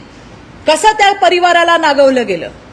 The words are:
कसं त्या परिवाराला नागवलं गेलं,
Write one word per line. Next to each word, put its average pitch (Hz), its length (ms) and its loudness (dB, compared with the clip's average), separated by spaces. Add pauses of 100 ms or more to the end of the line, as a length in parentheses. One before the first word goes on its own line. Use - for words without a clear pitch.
(680)
कसं 311 240 2
त्या 415 220 0
परिवाराला 349 640 0
नागवलं 269 500 0
गेलं, 160 220 -8 (240)